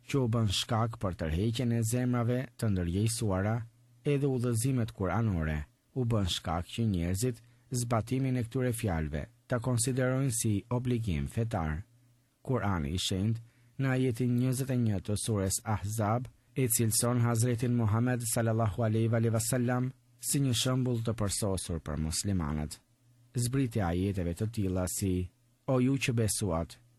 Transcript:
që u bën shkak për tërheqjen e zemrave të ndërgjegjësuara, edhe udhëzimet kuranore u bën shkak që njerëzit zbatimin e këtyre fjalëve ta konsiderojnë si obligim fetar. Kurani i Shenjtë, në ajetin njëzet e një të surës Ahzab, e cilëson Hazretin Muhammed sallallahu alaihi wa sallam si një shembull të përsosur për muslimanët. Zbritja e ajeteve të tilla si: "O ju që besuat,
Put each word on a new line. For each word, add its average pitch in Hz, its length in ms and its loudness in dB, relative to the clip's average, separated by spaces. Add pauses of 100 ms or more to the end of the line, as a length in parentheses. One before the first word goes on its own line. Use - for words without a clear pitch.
që 143 140 0
u 123 80 2
bën 110 240 2
shkak 117 480 -2
për 90 200 -2
tërheqjen 113 520 0
e 117 100 2
zemrave 123 560 2 (200)
të 117 120 0
ndërgjegjësuara, 98 840 2 (500)
edhe 143 240 2
udhëzimet 120 640 0
kuranore 90 640 0 (380)
u 127 100 -2
bën 110 240 2
shkak 85 460 -2
që 117 180 0
njerëzit 95 480 0 (400)
zbatimin 127 560 0
e 123 80 -2
këtyre 127 320 0
fjalëve 80 480 -2 (240)
ta 127 100 0
konsiderojnë 127 800 0
si 110 160 0 (180)
obligim 117 560 0
fetar. 92 560 -2 (600)
Kurani 95 480 -2
i 92 80 -2
Shenjtë, 110 420 -2 (360)
në 135 180 0
ajetin 123 400 0
njëzet 127 340 0
e 127 140 0
një 101 240 0
të 104 160 0
surës 98 400 0
Ahzab, 110 640 -2 (240)
e 131 140 0
cilëson 120 560 2
Hazretin 120 560 2
Muhammed 117 420 2 (120)
sallallahu 113 500 0
alaihi 113 500 2
wa 113 160 0
sallam 127 420 0 (280)
si - 200 0
një 135 140 2
shembull 127 480 2
të 113 140 -2
përsosur 95 640 -2
për 76 260 -4
muslimanët. 78 720 -2 (560)
Zbritja 120 520 0
e - 20 2
ajeteve 90 460 0
të 110 180 -2
tilla 92 360 0
si: 90 420 -2 (360)
"O 131 140 2
ju 131 160 2
që 135 160 0
besuat, 101 640 0 (200)